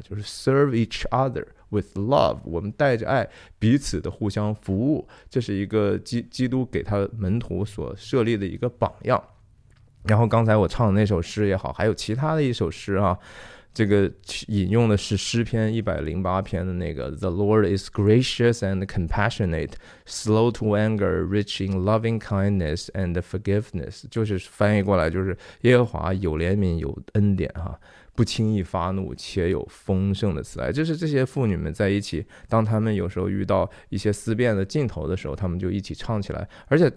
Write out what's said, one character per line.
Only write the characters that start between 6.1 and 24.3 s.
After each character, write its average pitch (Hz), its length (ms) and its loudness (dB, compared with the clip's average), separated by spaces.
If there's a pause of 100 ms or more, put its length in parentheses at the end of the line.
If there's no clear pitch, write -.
基 127 180 -2
督 127 160 0
给 - 180 -4
他 101 240 -2 (120)
门 101 200 0
徒 90 240 -4
所 73 320 -8
设 123 280 0
立 110 160 0
的 98 80 -4
一 87 100 -8
个 127 100 -4
榜 120 240 -4 (120)
样。 117 200 0 (800)
然 107 140 4
后 117 80 6
刚 113 200 4
才 110 100 6
我 101 100 6
唱 113 200 2
的 98 120 4
那 107 60 6
首 98 160 2
诗 104 260 -2
也 98 80 2
好， 92 200 -4
还 92 100 -2
有 107 80 2
其 - 220 -6
他 151 200 0
的 156 80 2
一 131 100 2
首 95 180 -2
诗 - 240 -6
啊， 92 240 2 (540)
这 110 140 2
个 98 220 4 (400)
引 98 200 2
用 117 180 4
的 107 100 4
是 101 200 -2
诗 117 260 -2
篇 110 300 0
一 113 80 -2
百 82 220 -2
零 80 200 -4
八 92 200 0
篇 90 220 -4
的 92 100 -4
那 85 180 -4
个， 65 180 -6
“The 76 200 -4
Lord 101 440 4
is 95 140 -4
gracious 117 720 4
and 95 260 -2
compassionate, 90 880 -2 (340)
slow 110 460 2
to 107 240 0
anger, 101 500 0
rich 101 400 -2
in 95 180 -2
loving 110 360 0
kindness 98 720 0
and 90 220 -2
forgiveness。” 95 960 -4
就 113 160 -2
是 104 120 -2